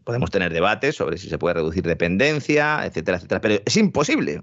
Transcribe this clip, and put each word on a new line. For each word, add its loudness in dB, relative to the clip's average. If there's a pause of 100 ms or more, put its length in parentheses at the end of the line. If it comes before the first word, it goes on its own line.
Podemos -2
tener 0
debates 2
sobre -2
si -12
se -4
puede 0
reducir 0
dependencia, 2
etcétera, -2
etcétera, -4
pero 0
es 0
imposible 2